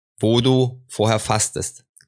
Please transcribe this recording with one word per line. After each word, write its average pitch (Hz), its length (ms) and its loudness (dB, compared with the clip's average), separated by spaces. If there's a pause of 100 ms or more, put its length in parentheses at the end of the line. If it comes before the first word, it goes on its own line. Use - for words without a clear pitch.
(180)
wo 113 220 2
du 127 480 0
vorher 110 300 0
fastest. - 680 -4 (240)